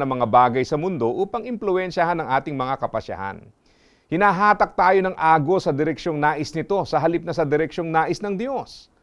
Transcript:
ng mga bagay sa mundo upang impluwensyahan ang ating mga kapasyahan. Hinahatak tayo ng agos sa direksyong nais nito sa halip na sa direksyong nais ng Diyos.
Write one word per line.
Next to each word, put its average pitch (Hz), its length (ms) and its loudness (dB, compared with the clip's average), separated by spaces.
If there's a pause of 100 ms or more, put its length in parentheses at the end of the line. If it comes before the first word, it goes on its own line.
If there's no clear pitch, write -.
ng 139 60 -2 (100)
mga 123 80 0
bagay 123 400 4
sa - 80 -4
mundo 151 400 -2
upang 208 320 -4
impluwensyahan 185 720 -2
ang 147 140 -6
ating 139 260 0
mga 131 240 -4
kapasyahan. 98 560 -6 (720)
Hinahatak 202 640 2
tayo 190 240 4
ng 185 160 0
agos 160 560 2
sa - 0 -
direksyong 151 480 -2
nais 151 320 0
nito 175 320 -2
sa 151 160 -2
halip 170 240 0
na 170 80 -8
sa 160 160 -2
direksyong 156 400 -2
nais 160 320 0
ng 202 160 -6
Diyos. 233 560 -8 (120)